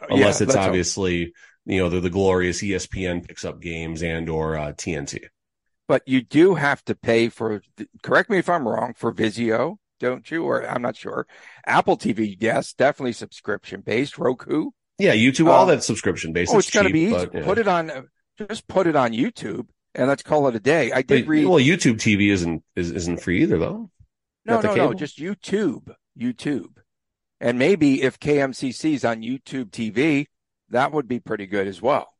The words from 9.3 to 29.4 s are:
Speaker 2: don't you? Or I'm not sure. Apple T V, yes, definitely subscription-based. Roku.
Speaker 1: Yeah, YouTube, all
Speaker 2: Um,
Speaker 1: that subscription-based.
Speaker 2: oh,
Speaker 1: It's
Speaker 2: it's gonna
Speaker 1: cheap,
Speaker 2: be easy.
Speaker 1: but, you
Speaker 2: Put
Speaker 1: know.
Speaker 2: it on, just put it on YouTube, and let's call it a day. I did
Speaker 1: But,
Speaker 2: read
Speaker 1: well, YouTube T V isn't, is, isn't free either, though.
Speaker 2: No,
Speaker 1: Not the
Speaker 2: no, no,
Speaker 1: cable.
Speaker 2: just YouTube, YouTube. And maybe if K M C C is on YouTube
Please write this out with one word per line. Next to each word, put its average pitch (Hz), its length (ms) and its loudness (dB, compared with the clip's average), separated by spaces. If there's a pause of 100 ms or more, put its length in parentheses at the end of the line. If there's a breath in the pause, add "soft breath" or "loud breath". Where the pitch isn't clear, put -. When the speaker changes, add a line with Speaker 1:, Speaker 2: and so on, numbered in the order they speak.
Speaker 2:
don't 127 300 -4
you? 160 120 -4
Or 123 260 -2
I'm 120 140 -6
not 120 140 -6
sure. 107 300 -10 (380 loud breath)
Apple 139 320 2
T - 160 -4
V, 104 280 -4
yes, 117 320 -2
definitely 131 400 0
subscription-based. 104 1040 -6
Roku. 139 520 -2 (280)
Speaker 1:
Yeah, 180 160 4
YouTube, 127 340 4
all - 140 8
Speaker 2:
Um, 185 60 6
Speaker 1:
that 135 160 4
subscription-based. 87 680 -2
Speaker 2:
oh, 220 60 6
Speaker 1:
It's - 100 2
Speaker 2:
it's - 60 -8
gonna 208 140 4
Speaker 1:
cheap, 160 60 0
Speaker 2:
be 156 80 4
easy. 214 100 2
Speaker 1:
but, 180 220 -2
you 170 80 -4
Speaker 2:
Put 190 160 0
Speaker 1:
know. - 20 0
Speaker 2:
it 208 80 0
on, 160 400 -2 (400)
just - 180 -12
put 185 220 0
it 151 80 2
on 123 160 2
YouTube, 123 560 -4 (260)
and 131 140 0
let's 139 160 0
call 147 240 2
it 113 80 -2
a 107 40 -2
day. 135 300 2
I 127 120 0
did 127 240 2
Speaker 1:
But, 151 40 -6
Speaker 2:
read 151 160 4
Speaker 1:
well, 175 140 6
YouTube 131 400 2
T 107 160 2
V 101 140 2
isn't, 85 340 -2 (100)
is, 85 160 -4
isn't 85 300 -4
free 95 220 0
either, 90 160 2
though. 214 320 -6 (540)
Speaker 2:
No, 226 100 0
Speaker 1:
Not 220 80 2
the 214 60 0
Speaker 2:
no, 202 60 0
no, - 140 2
Speaker 1:
cable. 117 100 -2
Speaker 2:
just 151 200 -10
YouTube, 190 760 -4 (240)
YouTube. 123 600 -6 (600)
And 123 200 0
maybe 147 420 4
if 127 160 0
K 143 220 0
M 135 120 -2
C 127 200 -6
C 156 220 -2
is 127 100 -4
on 113 180 -2
YouTube 127 480 -8